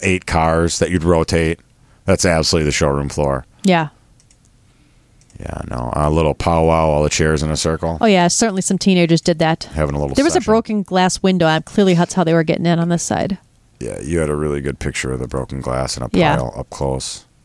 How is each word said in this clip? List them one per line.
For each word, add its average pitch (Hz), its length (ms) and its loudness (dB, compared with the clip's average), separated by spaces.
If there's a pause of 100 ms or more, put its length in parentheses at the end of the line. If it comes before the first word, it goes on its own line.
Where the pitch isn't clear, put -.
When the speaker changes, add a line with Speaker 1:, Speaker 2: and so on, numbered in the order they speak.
Speaker 1:
eight 92 220 0
cars 82 540 0
that 80 100 2
you'd 87 140 0
rotate. 82 560 2 (460)
That's 95 180 2
absolutely 80 420 2
the 73 60 2
showroom 71 380 0
floor. 69 360 -2 (180)
Speaker 2:
Yeah. 165 260 2 (1500)
Speaker 1:
Yeah, - 320 -12
no, 60 240 -6
a 76 160 0
little 78 240 2
powwow, 80 540 2
all 76 160 2
the 76 60 2
chairs 78 340 0
in 78 80 -2
a 76 60 -2
circle. 82 420 -2
Speaker 2:
Oh, 226 60 2
yeah, 180 240 4
certainly 190 320 -2
some 190 160 -2
teenagers 175 420 4
did 165 200 0
that. 160 260 0
Speaker 1:
Having - 300 -2
a 143 40 -2
little - 160 -2
Speaker 2:
There 269 80 2
was 330 100 2
a 359 60 2
Speaker 1:
session. 226 100 -2
Speaker 2:
broken 220 340 0
glass 185 380 0
window. 185 260 2
Um, 160 160 2
clearly, 190 300 2
that's 175 200 2
how 143 100 0
they 160 100 2
were 165 100 4
getting 165 220 -2
in 170 140 2
on 170 80 0
this 175 160 -2
side. 185 340 -4 (440)
Speaker 1:
Yeah, 50 180 -8
you 80 200 -2
had 78 100 0
a 73 60 0
really 73 260 -2
good 67 180 -6
picture 65 320 -6
of 64 80 -4
the 62 80 -6
broken 65 320 -6
glass 64 380 -4
in 62 60 -8
a 60 100 -8
Speaker 2:
Yeah. 78 240 2
Speaker 1:
pile 62 180 -4
up - 140 -10
close. - 560 -6 (200)